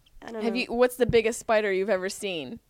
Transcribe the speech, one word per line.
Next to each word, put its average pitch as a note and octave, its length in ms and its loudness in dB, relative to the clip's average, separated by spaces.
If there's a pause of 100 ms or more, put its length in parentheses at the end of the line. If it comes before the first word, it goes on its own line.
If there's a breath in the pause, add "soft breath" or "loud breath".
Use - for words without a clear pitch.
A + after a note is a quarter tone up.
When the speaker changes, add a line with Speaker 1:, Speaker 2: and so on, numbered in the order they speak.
(200)
Speaker 1:
I A3+ 120 -16
don't A3 100 -6
Speaker 2:
Have A3+ 120 -2
Speaker 1:
know. B3+ 60 -2
Speaker 2:
you? - 120 -2
What's B3 240 2
the B3 100 2
biggest A3+ 320 2
spider G#3+ 340 2
you've F#3+ 180 0
ever F#3 180 0
seen? F#3 500 -8 (120)